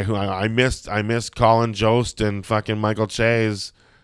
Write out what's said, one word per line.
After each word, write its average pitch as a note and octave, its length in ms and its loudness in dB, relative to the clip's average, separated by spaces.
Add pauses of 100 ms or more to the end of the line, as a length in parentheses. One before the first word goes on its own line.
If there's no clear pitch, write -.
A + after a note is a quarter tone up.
I, G2 420 -2
I - 20 2
missed, B2 400 0
I G#2 140 -2
missed A2+ 340 -4
Colin A2+ 380 4
Jost A2 480 0
and G2+ 240 -2
fucking G#2+ 340 -2
Michael G#2+ 280 0
Che's A2+ 680 0 (300)